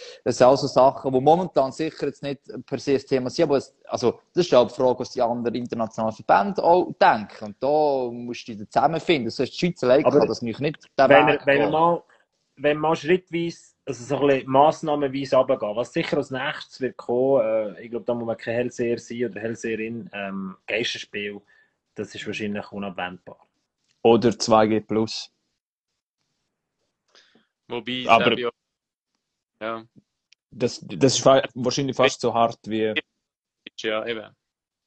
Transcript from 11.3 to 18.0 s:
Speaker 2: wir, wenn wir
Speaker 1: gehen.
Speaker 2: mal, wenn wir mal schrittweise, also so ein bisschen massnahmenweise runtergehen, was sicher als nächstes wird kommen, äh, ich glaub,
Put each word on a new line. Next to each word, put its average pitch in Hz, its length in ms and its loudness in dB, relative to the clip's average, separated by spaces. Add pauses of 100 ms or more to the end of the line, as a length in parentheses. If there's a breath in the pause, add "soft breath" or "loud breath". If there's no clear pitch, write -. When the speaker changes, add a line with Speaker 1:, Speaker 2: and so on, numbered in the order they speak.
Speaker 2:
wir, - 40 -20
wenn 143 140 4
wir 147 60 2
Speaker 1:
gehen. 147 60 0
Speaker 2:
mal, 165 320 2 (520 soft breath)
wenn 147 220 0
wir 151 100 -8
mal 160 80 2
schrittweise, 170 640 -2 (240)
also 120 200 -12
so 131 180 -4
ein 143 60 4
bisschen 131 240 0
massnahmenweise 143 840 2
runtergehen, 123 400 2
was 120 160 -6
sicher 165 260 -4
als 135 120 -4
nächstes 135 500 -10
wird 123 160 -4
kommen, 131 460 0 (340)
äh, - 60 -18
ich 117 80 -18
glaub, 113 160 -10